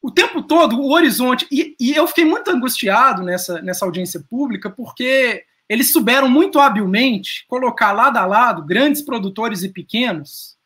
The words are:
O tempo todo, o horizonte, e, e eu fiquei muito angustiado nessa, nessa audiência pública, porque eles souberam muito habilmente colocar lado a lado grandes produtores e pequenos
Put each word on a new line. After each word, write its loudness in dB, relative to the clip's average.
O -6
tempo 0
todo, 2
o 0
horizonte, 2
e, -4
e 0
eu 2
fiquei 2
muito 0
angustiado 0
nessa, -6
nessa -6
audiência -6
pública, -6
porque -2
eles 0
souberam 2
muito 4
habilmente 0
colocar 0
lado 2
a 0
lado 2
grandes 0
produtores -6
e -6
pequenos -8